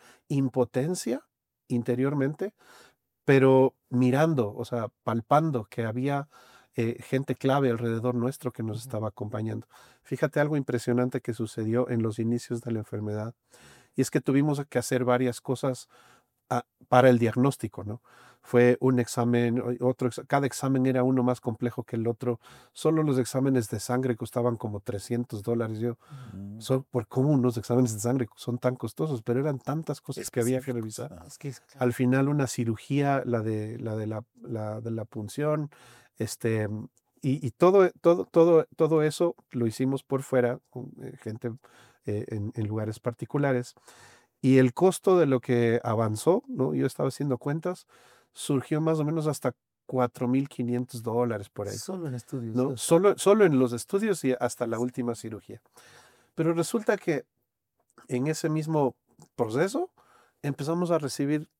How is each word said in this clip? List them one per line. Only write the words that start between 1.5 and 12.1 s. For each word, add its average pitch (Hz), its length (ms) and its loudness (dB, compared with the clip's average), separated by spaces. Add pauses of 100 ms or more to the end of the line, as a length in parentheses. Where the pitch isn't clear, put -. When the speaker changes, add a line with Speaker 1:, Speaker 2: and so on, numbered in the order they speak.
Speaker 1:
interiormente, 135 840 -2 (680)
pero 131 520 6 (140)
mirando, 127 640 2
o 117 120 -8
sea, 113 240 -6 (140)
palpando 131 640 0
que 117 160 -4
había, 139 420 -4 (500)
eh, 117 240 0
gente 135 340 -2
clave 135 340 2
alrededor 117 460 -2
nuestro 120 360 -4
que - 100 -10
nos 110 180 -6
Speaker 2:
Ujú. 113 100 -12
Speaker 1:
estaba 110 180 -4
acompañando. 107 580 -6 (380)
Fíjate 143 380 -2
algo 151 160 0
impresionante 123 640 0
que 120 120 -6
sucedió 113 560 -2
en 117 140 -2
los 110 160 -4